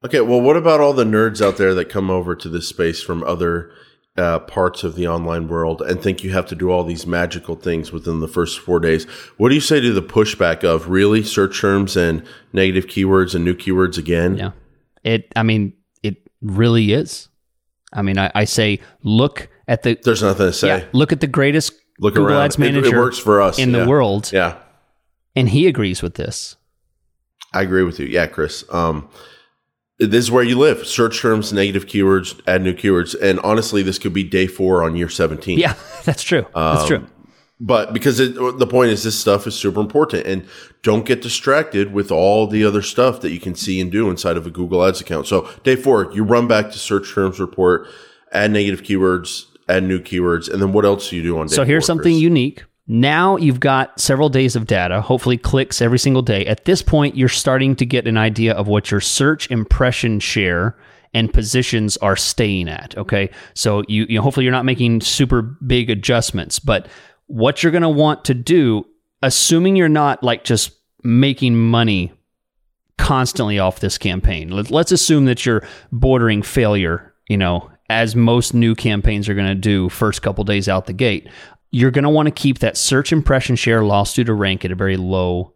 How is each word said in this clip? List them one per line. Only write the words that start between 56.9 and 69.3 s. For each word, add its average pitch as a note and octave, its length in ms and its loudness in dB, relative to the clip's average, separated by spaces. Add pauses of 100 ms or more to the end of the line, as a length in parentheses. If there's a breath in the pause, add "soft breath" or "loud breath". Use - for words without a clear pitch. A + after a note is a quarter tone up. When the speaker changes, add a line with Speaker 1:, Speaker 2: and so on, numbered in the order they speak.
Speaker 2:
you're B2+ 100 2
starting C3 480 0
to C3+ 100 0
get A#2+ 220 -2
an A2+ 100 0
idea A2 360 0
of G2+ 160 -2
what G#2 220 0
your G2+ 100 0
search D3+ 500 0
impression A#2 720 0
share F#2 560 -2 (360 soft breath)
and A2+ 200 -2
positions A2 640 0
are G2 180 0
staying F#2+ 540 -2
at, - 280 -12
okay? G2 320 -2 (260 loud breath)
So G#2 340 -2
you, G#2+ 180 0
you A2+ 80 -2
know, G#2+ 60 2
hopefully C3+ 240 0
you're B2+ 80 2
not B2+ 100 -2
making A#2+ 380 0
super B2+ 400 0
big B2 480 -2
adjustments, A2 720 -2
but G#2+ 280 -2 (380 loud breath)
what B2+ 360 0
you're E3 120 2
gonna E3+ 160 2
want D3+ 340 2
to C#3 100 0
do, B2 520 2 (360)
assuming E3 540 2